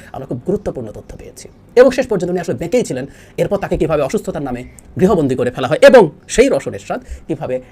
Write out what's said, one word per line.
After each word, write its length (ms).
আমরা 120
খুব 200
গুরুত্বপূর্ণ 520
তথ্য 200
পেয়েছি। 300
এবং 160
শেষ 160
পর্যন্ত 240
উনি 80
আসলে 160
বেঁকেই 280
ছিলেন। 220
এরপর 200
তাকে 200
কীভাবে 260
অসুস্থতার 380
নামে 220
গৃহবন্দী 360
করে 160
ফেলা 160
হয়, 120
এবং 140
সেই 220
রওশন 240
এরশাদ 280
কীভাবে 280